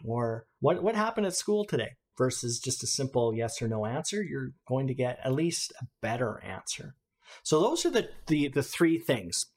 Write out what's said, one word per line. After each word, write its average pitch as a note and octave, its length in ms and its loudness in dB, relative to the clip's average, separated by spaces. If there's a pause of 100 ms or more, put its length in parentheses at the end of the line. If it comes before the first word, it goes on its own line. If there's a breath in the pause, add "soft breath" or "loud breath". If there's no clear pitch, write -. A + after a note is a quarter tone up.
Or, A2+ 420 -2 (140)
"What, F3 220 2
what A3 120 2
happened G#3+ 320 0
at F3 80 0
school G#3 300 0
today?" B2 320 -4 (200)
Versus B2 420 0
just - 240 -4
a A#2+ 40 -4
simple B2 460 0
yes A#2 300 -2
or A2+ 60 0
no G#2+ 180 0
answer, D#3+ 360 -2
you're C3+ 280 -6 (160)
going C3+ 220 0
to B2+ 60 -2
get B2 280 -2
at C3 100 2
least D#3+ 480 0
a B2+ 60 -10 (160)
better A2+ 400 -2
answer. - 540 -10 (480 loud breath)
So D#3 160 6
those D#4 260 4
are D#4+ 40 2
the, A3 180 2 (180)
the, D3 220 4
the C#3 140 0
three E3 360 4
things. G#2 480 -2 (100)